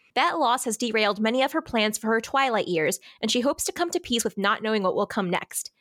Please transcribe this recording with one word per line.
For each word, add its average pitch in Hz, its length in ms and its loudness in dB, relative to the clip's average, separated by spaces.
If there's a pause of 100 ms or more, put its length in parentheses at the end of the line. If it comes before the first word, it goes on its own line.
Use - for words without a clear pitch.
(120)
That 339 240 2
loss 254 280 0
has 220 120 -2
derailed 214 420 2
many 226 220 2
of 269 120 2
her 320 100 0
plans 214 340 0
for - 80 -10
her 226 160 2
twilight 247 460 0
years, 170 320 0 (200)
and 220 120 -2
she 247 100 2
hopes 277 220 -2
to - 80 -4
come 339 180 -2
to 349 100 -2
peace 233 240 -2
with - 140 -4
not 202 240 0
knowing 214 220 0
what 185 120 2
will 202 120 0
come 185 240 -2
next. - 500 -6